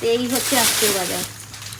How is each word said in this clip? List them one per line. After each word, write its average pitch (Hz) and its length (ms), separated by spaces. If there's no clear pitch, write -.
তো 226 60
এই 240 200
হচ্ছে 247 320
আজকের 220 300
বাজার। 180 340